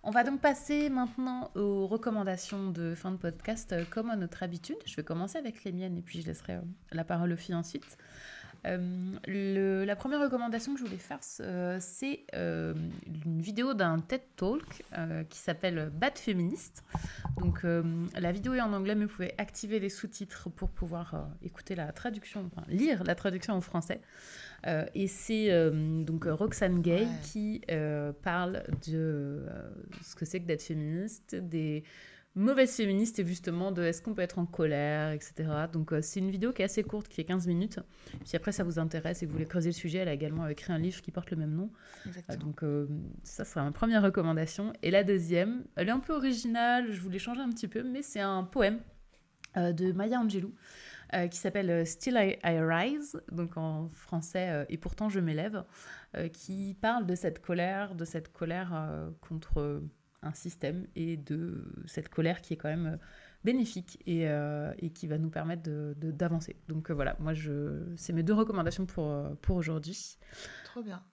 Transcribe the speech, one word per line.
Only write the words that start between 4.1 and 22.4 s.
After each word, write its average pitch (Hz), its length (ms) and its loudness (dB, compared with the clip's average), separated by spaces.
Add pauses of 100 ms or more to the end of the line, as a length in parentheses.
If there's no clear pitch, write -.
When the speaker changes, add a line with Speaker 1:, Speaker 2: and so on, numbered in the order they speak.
Speaker 1:
à 220 60 0
notre 180 260 -4
habitude. 175 420 -6
Je - 100 -10
vais 160 80 -4
commencer 175 360 -4
avec 247 260 -8
les 190 80 -4
miennes 180 240 -4
et 175 60 -6
puis 175 180 -10
je 160 60 -8
laisserai, 160 300 -6
euh, 175 40 -6 (300)
la 165 120 -4
parole 170 300 0
aux 170 60 0
filles 175 160 -6
ensuite. - 420 -6 (680)
Euh, 180 140 0 (480)
le, 196 580 2
la 202 120 2
première 269 240 0
recommandation 240 540 2
que 277 60 -4
je 254 40 -4
voulais 190 140 -6
faire, - 240 -8
c'est, - 200 -10
euh, 180 380 -2
c'est, - 540 -6
euh, 165 400 0 (500)
une 165 160 2
vidéo 220 340 0
d'un 170 240 4
ted 208 240 -2 (140)
Talk, 247 480 -2 (120)
euh, 160 280 -4
qui - 140 -14
s'appelle 165 540 -2
Bad 226 240 0
Feminist. 190 680 -2 (560)
Donc, - 240 2
euh, 170 180 4 (340)
la 170 140 0
vidéo 202 240 -2
est 254 60 2
en 220 120 2
anglais, 202 220 2
mais 208 120 4
vous 208 60 -6
pouvez 180 260 -4
activer 208 420 -2
les 196 80 -2
sous-titres - 600 -8
pour 175 220 -2
pouvoir, 170 440 -4
euh, 156 40 -2 (240)
écouter - 320 -8
la 160 160 -4
traduction, 208 640 -6